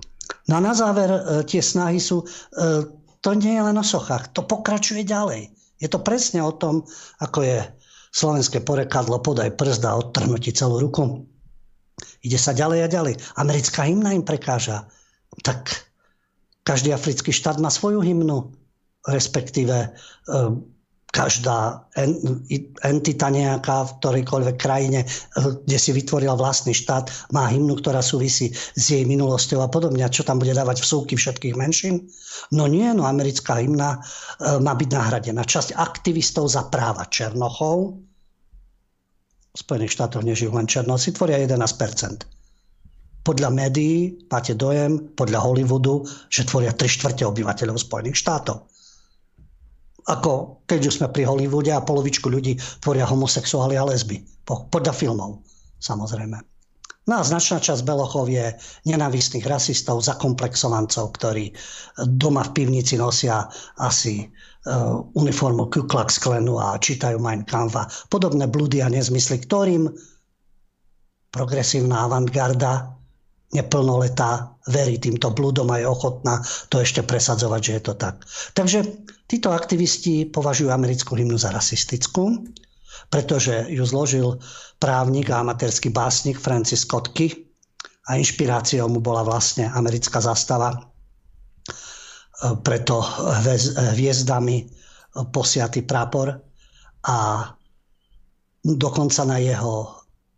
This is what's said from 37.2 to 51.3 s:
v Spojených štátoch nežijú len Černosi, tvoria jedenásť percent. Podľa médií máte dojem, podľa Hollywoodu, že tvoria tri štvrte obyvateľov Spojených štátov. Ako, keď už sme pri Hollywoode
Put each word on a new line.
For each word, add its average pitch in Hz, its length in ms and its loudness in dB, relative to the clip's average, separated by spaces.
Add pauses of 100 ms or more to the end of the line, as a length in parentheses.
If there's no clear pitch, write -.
v - 80 -20
Spojených 110 320 -2
štátoch 113 320 -2
nežijú 113 320 0
len 113 80 2
Černosi, 127 480 0
tvoria 160 240 2
jedenásť 127 400 0
percent. 104 420 -4 (1000)
Podľa 135 320 2
médií 151 800 0
máte 120 240 -2
dojem, 147 560 0
podľa 113 320 0
Hollywoodu, 131 640 2 (160)
že - 180 0
tvoria 120 300 0
tri 123 160 2
štvrte 127 320 -2
obyvateľov 107 560 -2
Spojených 113 400 -4
štátov. - 480 -2 (1400)
Ako, - 640 -2
keď 143 240 2
už - 80 0
sme 143 80 2
pri 139 160 0
Hollywoode 139 480 2